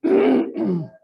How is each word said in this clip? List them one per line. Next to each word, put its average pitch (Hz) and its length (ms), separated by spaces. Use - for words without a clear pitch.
<clears throat> 175 880